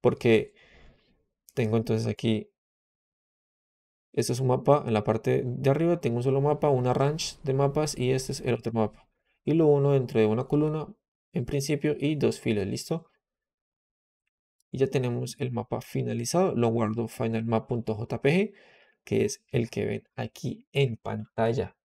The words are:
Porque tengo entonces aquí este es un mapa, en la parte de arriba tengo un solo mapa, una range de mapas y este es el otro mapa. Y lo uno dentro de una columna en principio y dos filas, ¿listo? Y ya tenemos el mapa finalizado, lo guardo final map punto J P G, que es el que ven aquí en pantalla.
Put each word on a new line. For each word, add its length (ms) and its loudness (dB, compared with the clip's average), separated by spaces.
Porque 540 2
tengo 240 0
entonces 300 0
aquí 420 -2
este 160 -2
es 60 -4
un 80 0
mapa, 400 4
en 80 0
la 80 2
parte 420 0
de 240 -2
arriba 320 2
tengo 160 -2
un 60 -4
solo 180 2
mapa, 280 2
una 220 2
range 520 -2
de 100 -2
mapas 420 0
y 180 0
este 180 -2
es 100 -8
el 140 -2
otro 180 -6
mapa. 340 -2
Y 80 0
lo 140 4
uno 240 4
dentro 280 2
de 60 6
una 200 0
columna 420 0
en 120 -2
principio 540 -2
y 160 0
dos 240 0
filas, 260 0
¿listo? 400 -6
Y 80 -6
ya 80 4
tenemos 500 -2
el 140 -4
mapa 300 -4
finalizado, 720 -2
lo 140 2
guardo 380 -2
final 380 -4
map 220 0
punto 260 -4
J 300 -6
P 80 4
G, 220 0
que 200 0
es 280 -4
el 180 0
que 160 -4
ven 300 -6
aquí 560 -10
en 260 0
pantalla. 880 -4